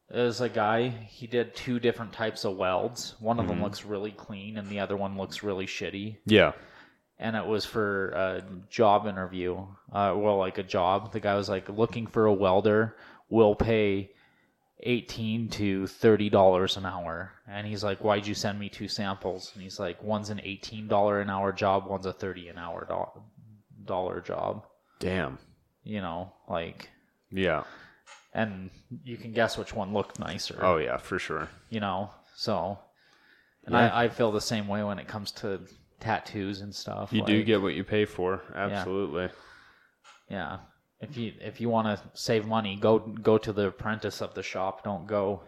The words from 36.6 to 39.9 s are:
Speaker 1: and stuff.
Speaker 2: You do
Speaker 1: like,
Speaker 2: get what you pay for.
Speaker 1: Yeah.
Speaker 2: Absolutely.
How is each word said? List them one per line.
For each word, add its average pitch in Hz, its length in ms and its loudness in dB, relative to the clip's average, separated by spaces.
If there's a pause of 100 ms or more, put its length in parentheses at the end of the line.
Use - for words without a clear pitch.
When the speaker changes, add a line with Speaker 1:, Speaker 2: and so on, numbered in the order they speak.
Speaker 1:
and 101 140 -12
stuff. 104 380 -8
Speaker 2:
You 107 120 2
do 104 120 6
Speaker 1:
like, 107 80 2
Speaker 2:
get 107 160 6
what 92 120 0
you 87 120 -4
pay 107 200 2
for. 92 360 -2 (120)
Speaker 1:
Yeah. 98 120 -2
Speaker 2:
Absolutely. 92 640 -2 (1000)